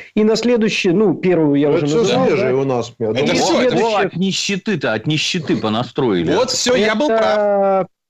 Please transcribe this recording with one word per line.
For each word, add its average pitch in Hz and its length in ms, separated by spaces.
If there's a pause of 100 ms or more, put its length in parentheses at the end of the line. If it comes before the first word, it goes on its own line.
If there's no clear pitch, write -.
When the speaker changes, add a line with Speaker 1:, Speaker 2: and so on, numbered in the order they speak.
(160)
Speaker 1:
И 208 80
на 214 140
следующее, 220 560
ну, 196 200
первую 156 460
я 147 100
Speaker 2:
Ну, 151 60
Speaker 1:
уже 156 100
Speaker 2:
это 143 80
все - 100
Speaker 1:
назвал, 123 240
Speaker 2:
свежее 151 260
Speaker 1:
да? 131 40
Speaker 2:
у 135 60
нас, 123 360
я 110 100
Speaker 3:
Это 110 100
Speaker 2:
думаю. - 160
Speaker 3:
все, - 260
это 247 140
Speaker 4:
Во, - 60
Speaker 1:
Следующее 208 260
Speaker 4:
от - 80
нищеты-то, 180 800
от 110 140
нищеты 151 500
понастроили. 110 760
Speaker 3:
Вот 247 180
все, - 240
я 220 200
был 294 160
Speaker 1:
Это 226 60
Speaker 3:
прав. 202 720 (220)